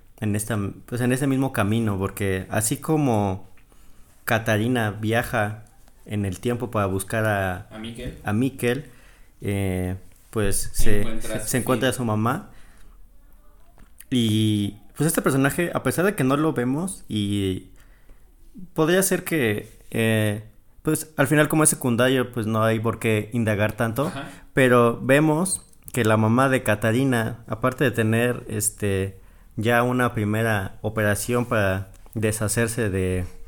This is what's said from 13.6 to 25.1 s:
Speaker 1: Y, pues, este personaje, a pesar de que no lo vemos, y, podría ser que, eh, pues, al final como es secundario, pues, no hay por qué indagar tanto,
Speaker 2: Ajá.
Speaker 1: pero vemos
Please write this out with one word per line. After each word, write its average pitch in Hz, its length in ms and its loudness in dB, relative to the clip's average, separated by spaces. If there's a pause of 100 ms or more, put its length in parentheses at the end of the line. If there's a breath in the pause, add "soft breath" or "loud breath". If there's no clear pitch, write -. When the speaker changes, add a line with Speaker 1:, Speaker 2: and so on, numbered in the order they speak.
Speaker 1:
Y, 107 680 0 (200)
pues, 143 120 0
este 160 140 -2
personaje, 139 520 0
a 127 80 -2
pesar 165 220 0
de 202 100 0
que 139 100 -2
no 135 120 2
lo 156 160 0
vemos, 135 560 -4
y, 101 600 -2 (1040 soft breath)
podría 170 280 2
ser 180 220 -2
que, 113 440 -2 (220)
eh, 110 540 0 (380)
pues, - 340 -4
al 139 100 2
final 151 220 4
como 156 160 2
es 151 60 4
secundario, 127 600 0
pues, 113 140 -4
no 110 160 0
hay 113 180 2
por 113 180 -2
qué 107 340 -2
indagar 107 400 0
tanto, 117 360 -2
Speaker 2:
Ajá. - 200 -10 (240 loud breath)
Speaker 1:
pero 120 500 4
vemos 151 600 2 (300)